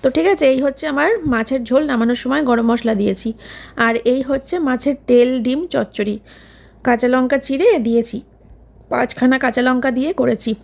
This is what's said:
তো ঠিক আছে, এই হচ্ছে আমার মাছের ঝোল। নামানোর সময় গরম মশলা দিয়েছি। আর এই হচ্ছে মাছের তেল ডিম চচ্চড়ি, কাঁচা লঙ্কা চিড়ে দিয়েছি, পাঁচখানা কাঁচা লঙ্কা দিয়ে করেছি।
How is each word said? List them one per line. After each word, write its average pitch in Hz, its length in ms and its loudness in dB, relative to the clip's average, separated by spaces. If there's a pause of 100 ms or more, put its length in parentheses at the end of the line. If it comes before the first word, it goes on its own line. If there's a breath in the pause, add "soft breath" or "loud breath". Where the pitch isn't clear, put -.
তো 262 80 2
ঠিক 320 180 0
আছে, 381 200 2
এই 262 140 2
হচ্ছে 285 260 -4
আমার 294 220 0 (160)
মাছের 247 380 -2
ঝোল। 254 200 2
নামানোর 247 320 0
সময় 277 280 -2
গরম 233 220 2
মশলা 233 300 0
দিয়েছি। 202 380 -2 (440 loud breath)
আর 233 180 2
এই 247 260 0
হচ্ছে 269 380 -4
মাছের 269 360 -2 (120)
তেল 247 320 4
ডিম 262 280 -2
চচ্চড়ি, 208 520 -4 (640 loud breath)
কাঁচা 240 240 2
লঙ্কা 254 300 2
চিড়ে 294 420 2
দিয়েছি, 226 420 -2 (680)
পাঁচখানা 254 500 0
কাঁচা 247 220 0
লঙ্কা 254 300 0
দিয়ে 262 220 -2
করেছি। 240 500 0